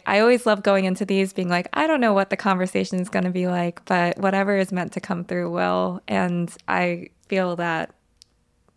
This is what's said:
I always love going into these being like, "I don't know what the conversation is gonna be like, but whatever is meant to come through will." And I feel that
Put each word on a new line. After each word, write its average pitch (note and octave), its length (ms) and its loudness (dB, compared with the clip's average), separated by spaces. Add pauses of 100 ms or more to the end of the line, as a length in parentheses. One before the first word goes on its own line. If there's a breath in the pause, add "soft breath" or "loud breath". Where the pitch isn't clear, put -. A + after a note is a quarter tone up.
I G3 140 4
always A#3 260 4
love G#3 160 2
going G3 220 4
into F#3 200 -2
these F#3+ 280 0
being F#3 160 -4
like, F3 240 0
"I D4+ 160 0
don't D#4 120 2
know A#3 140 4
what G3 160 2
the F#3+ 60 -4
conversation F#3 640 0
is F3+ 80 -4
gonna F#3 220 0
be F3+ 180 -2
like, F3 360 -2
but F3 340 0
whatever G3 380 2
is F#3+ 160 0
meant F3+ 200 -4
to F#3 80 -8
come F3 240 -6
through F3 260 -4
will." F3+ 560 0
And F3 480 -2 (140)
I F3+ 420 -2 (180)
feel F#3 280 -2
that E3+ 380 -4 (840)